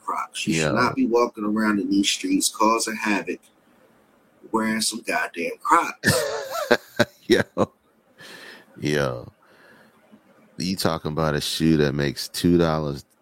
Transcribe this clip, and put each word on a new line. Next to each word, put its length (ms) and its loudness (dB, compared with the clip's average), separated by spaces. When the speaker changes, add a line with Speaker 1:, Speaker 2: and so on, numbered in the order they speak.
Speaker 1:
Crocs. 440 -6
You 60 2
should 80 0
Speaker 2:
Yeah. 100 0
Speaker 1:
not 240 0
be 100 2
walking 380 0
around 340 0
in 100 -2
these 220 2
streets 380 0
causing 480 0
havoc, 420 -4
wearing 280 0
some 260 -4
goddamn 460 -4
Crocs. 500 0
Speaker 2:
<laughs> 0 -
Yo. 160 4
Yo. 540 -4
You 180 -2
talking 360 0
about 220 0
a 60 0
shoe 380 2
that 160 2
makes 340 -2
two 300 2
dollars. 460 0